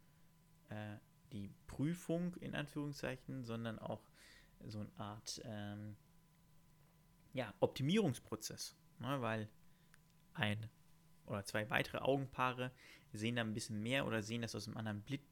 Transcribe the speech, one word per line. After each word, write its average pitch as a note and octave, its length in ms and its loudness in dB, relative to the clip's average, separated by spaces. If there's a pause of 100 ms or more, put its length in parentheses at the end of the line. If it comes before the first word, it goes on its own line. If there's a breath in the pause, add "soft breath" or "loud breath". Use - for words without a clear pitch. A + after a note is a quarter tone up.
(680 soft breath)
äh, G#2+ 280 -6 (340)
die G2+ 180 -4 (160)
Prüfung F3 680 0
in - 180 -6
Anführungszeichen, C#3 920 -4
sondern A2+ 340 -2
auch - 280 -4 (580 loud breath)
so G#2+ 140 -4
eine - 180 -6
Art, G#2 460 -6
ähm, G#2 540 -6 (1400)
ja, A#2 260 -4
Optimierungsprozess, - 1160 2 (220)
ne? C3 220 0
Weil A2 280 0 (840 soft breath)
ein G#2+ 360 2 (560)
oder G2+ 180 -2
zwei G#2+ 260 2
weitere C3+ 280 4
Augenpaare B2+ 760 2 (400 loud breath)
sehen A#2 240 2
da A#2+ 60 4
ein A2 120 2
bisschen G#2+ 280 -2
mehr C3 240 2
oder A2 180 4
sehen A#2 180 0
das A2+ 140 -2
aus G2+ 120 -2
einem A2 100 -4
anderen G#2+ 240 -2
Bli-, C3+ 300 -4